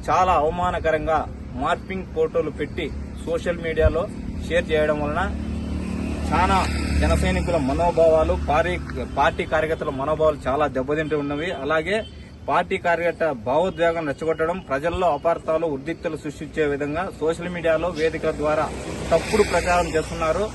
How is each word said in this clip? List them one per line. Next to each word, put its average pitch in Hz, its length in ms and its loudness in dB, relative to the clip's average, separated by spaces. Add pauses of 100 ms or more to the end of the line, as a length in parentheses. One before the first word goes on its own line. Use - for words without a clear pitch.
చాలా 180 240 4 (100)
అవమానకరంగా 160 760 0 (420)
మార్పింగ్ 175 520 -4
ఫోటోలు 160 460 0
పెట్టి 147 280 -4 (360)
సోషల్ 175 420 -4
మీడియాలో 156 360 2 (440)
షేర్ 175 260 2
చేయడం 151 300 2
వలన 151 200 -2 (1080)
చాలా 185 260 4 (440)
జన 151 120 4 (100)
సైనికుల 180 340 2 (120)
మనోభావాలు, 160 640 6 (140)
పారి-, 170 320 2 (360)
పార్టీ 165 360 2
కార్యకర్తల 156 380 0 (100)
మనోభావాలు 151 380 2 (100)
చాలా 143 160 2 (120)
దెబ్బతింటూ 151 460 -2
ఉన్నవి. 143 260 -4 (140)
అలాగే 160 340 0 (520)
పార్టీ 175 280 2 (100)
కార్యకర్త 165 380 0 (220)
భావోద్వేగం 165 640 2
రెచ్చగొట్టడం, 160 480 -2 (100)
ప్రజల్లో 175 380 0 (100)
అపార్థాలు, 165 500 0 (100)
ఉద్రిక్తలు 156 480 -6
సృష్టించే 151 480 -4
విధంగా 147 300 -2 (180)
సోషల్ 165 360 -2
మీడియాలో 165 320 2 (100)
వేదికల 160 340 0 (100)
ద్వారా 151 240 2 (440)
తప్పుడు 196 420 4
ప్రచారం 175 420 2
చేస్తున్నారు. 165 500 0 (100)